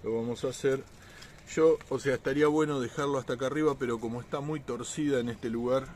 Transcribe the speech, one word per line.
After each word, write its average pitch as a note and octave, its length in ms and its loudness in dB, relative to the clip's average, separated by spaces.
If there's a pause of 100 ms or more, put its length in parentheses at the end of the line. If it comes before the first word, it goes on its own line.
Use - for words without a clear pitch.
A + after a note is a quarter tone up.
lo A2 120 -2
vamos A#2 280 -4
a B2+ 60 0
hacer. C3+ 340 0 (680)
Yo, D#3+ 240 6 (120)
o C3 100 -2
sea, C3 160 0
estaría C#3+ 320 2
bueno D3+ 320 2
dejarlo C#3 400 -2
hasta B2+ 140 -4
acá C3 140 -2
arriba, D3 300 2
pero A#2+ 220 0
como A#2 220 -4
está C#3+ 180 -6
muy D3+ 220 -4
torcida C3 580 -2
en A#2+ 100 -2
este A#2 200 -6
lugar B2 460 0